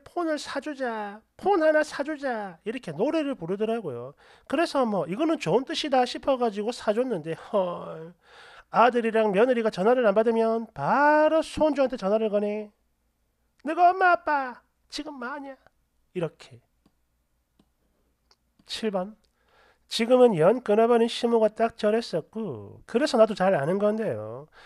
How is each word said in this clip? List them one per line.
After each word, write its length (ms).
폰을 360
사주자, 800
폰 260
하나 200
사주자." 840
이렇게 260
노래를 440
부르더라고요. 800
그래서 380
뭐 220
이거는 320
좋은 260
뜻이다 400
싶어가지고 640
사줬는데, 640
헐, 800
아들이랑 640
며느리가 400
전화를 360
안 80
받으면 580
바로 680
손주한테 560
전화를 320
거네. 420
"너가 260
엄마 200
아빠 500
지금 260
뭐하냐?" 420
이렇게. 480
칠 260
번, 240
지금은 500
연 260
끊어버린 440
시모가 420
딱 280
저랬었고 1080
그래서 320
나도 180
잘 200
아는 240
건데요. 680